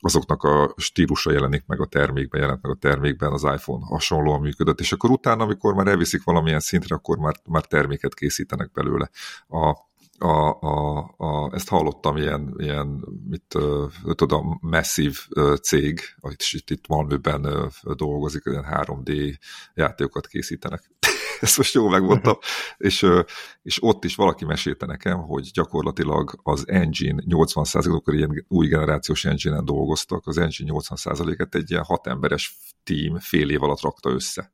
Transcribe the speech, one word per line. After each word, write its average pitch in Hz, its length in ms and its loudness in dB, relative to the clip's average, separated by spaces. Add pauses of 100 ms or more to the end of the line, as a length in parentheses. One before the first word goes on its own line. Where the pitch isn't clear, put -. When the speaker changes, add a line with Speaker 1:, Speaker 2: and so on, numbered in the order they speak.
Speaker 1:
azoknak 80 420 2
a 73 340 4
stílusa 76 560 0
jelenik 69 340 0
meg - 140 -4
a 67 60 -2
termékben, 69 540 0
jelent 69 220 -2
meg 67 100 -4
a 65 80 -4
termékben, 71 520 2
az 69 100 -2
iPhone 69 440 -2
hasonlóan 76 540 0
működött, 73 400 0
és - 120 -2
akkor 107 180 2
utána, 117 320 2
amikor 104 320 0
már 95 120 2
elviszik - 380 2
valamilyen 80 360 4
szintre, - 340 -2
akkor - 240 -2
már, 76 160 0 (140)
már 80 160 0
terméket 71 500 0
készítenek - 580 -4
belőle. 69 380 -2 (360)
A, 78 300 2 (420)
a, 78 420 2
a, 76 380 0 (180)
a, 76 380 -4
ezt - 140 -6
hallottam, 76 480 0
ilyen, 73 400 -4
ilyen, 73 480 -4 (240)
mit, - 260 -10
ö, 73 320 0 (160)
tudod, 80 300 2
a 76 280 0
Massive, 80 560 0 (120)
ö, 73 340 4
cég, 73 380 2 (300)
itt, 71 120 -10 (100)
itt, - 180 -8
itt - 160 -6
Malmöben, 73 580 -2
ö, 73 220 -2 (280)
dolgozik, 73 500 -4
ilyen 69 200 -4
három 73 400 -4
D - 60 -6 (640)
játékokat 71 520 -2
készítenek. - 720 -10
<laughs> - 140 0 (280)
Ezt - 160 4
most - 180 2
jól 110 160 6
megmondtam. 98 480 4
Speaker 2:
Mhm. - 480 -6
Speaker 1:
És, - 160 2
ö, 90 180 8 (420)
és - 200 -4
ott 110 220 2
is 90 100 -2
valaki 92 300 2
mesélte - 420 -2
nekem, 90 320 -2
hogy 73 340 -6
gyakorlatilag 76 880 0
az 73 260 -2
engine 73 580 0
nyolcvan 80 380 2
százalék, 80 320 2
akkor 73 180 0
ilyen 76 340 0
új 85 180 4
generációs 76 580 0
engine-en 76 400 0
dolgoztak, 73 640 -2
az 78 120 -2
engine 78 320 -2
nyolcvan 76 260 -6
százaléket 82 580 -4
egy - 160 -2
ilyen 85 140 -2
hat - 220 -2
emberes 67 500 -2 (280)
team 78 340 -2
fél 76 320 -4
év 73 120 -2
alatt 71 180 -2
rakta 71 300 -4
össze. 65 300 -6 (140)